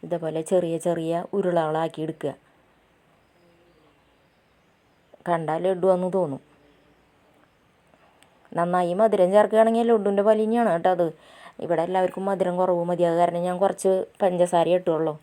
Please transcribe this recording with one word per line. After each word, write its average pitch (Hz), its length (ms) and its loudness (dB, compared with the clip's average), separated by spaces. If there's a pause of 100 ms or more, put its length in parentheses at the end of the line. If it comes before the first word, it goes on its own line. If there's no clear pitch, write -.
ഇതേപോലെ 160 440 -6
ചെറിയ 175 260 0 (100)
ചെറിയ 170 380 -4 (140)
ഉരുളകളാക്കി 165 680 -2
എടുക്കുക. 156 280 -8 (3000)
കണ്ടാൽ 165 360 -2
ലഡുവാന്ന് 185 500 0
തോന്നും. 151 260 -4 (2250)
നന്നായി 175 420 0
മധുരം 208 360 4
ചേർക്കുകയാണെങ്കിൽ 220 560 4
ലഡുവിൻ്റെ 202 360 2
പോലെ 220 160 4
തന്നെയാണ് 226 300 0
കേട്ടോ 170 240 0
അത്. 175 100 2 (560)
ഇവിടെ 165 240 -2
എല്ലാവർക്കും 185 420 -2
മധുരം 185 300 -2
കുറവ് 180 300 0
മതി, 175 200 0
അത് 165 120 0
കാരണം 175 260 0
ഞാൻ 180 160 -4
കുറച്ച് 190 280 0 (320)
പഞ്ചസാര 175 560 2
ഇട്ടുള്ളൂ. 160 440 -2